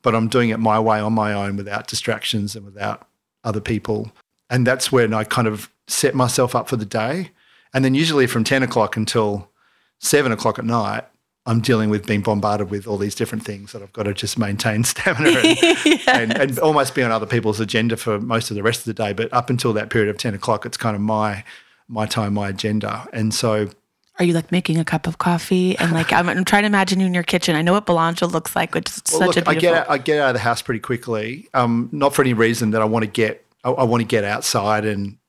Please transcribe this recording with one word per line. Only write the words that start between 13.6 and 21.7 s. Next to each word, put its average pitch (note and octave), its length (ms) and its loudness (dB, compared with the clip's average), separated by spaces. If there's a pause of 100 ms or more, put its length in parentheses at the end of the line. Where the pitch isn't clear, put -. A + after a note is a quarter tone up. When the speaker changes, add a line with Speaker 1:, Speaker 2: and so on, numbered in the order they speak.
Speaker 1:
that G#2 100 -16
I've G2+ 120 -20
gotta G#2 200 -4
just - 240 -6
maintain G#2+ 460 0
<laughs> - 20 2
stamina A3 540 2
and, E4 180 4
Speaker 2:
<laughs> - 40 0
Yes. E4 460 2
Speaker 1:
and, B3+ 300 2
and C3+ 220 0
almost D3 340 2
be C#3 100 0
on A#2 80 0
other A2 140 0
people's G#2+ 340 0
agenda A2+ 380 0
for G#2+ 220 -2
most A2+ 320 -2
of G#2 40 -6
the G2+ 80 -4
rest A2+ 180 0
of - 40 -14
the A2 80 -4
day. G#2 200 -2
But A2+ 200 -4
up A#2+ 160 0
until B2 240 0
that G#2+ 160 -2
period G#2 200 2
of G2+ 80 -6
ten A2 180 -4
o'clock, G#2 300 -2
it's A2+ 120 -10
kind G#2+ 180 -2
of G2 60 -4
my, G#2+ 420 -2 (440)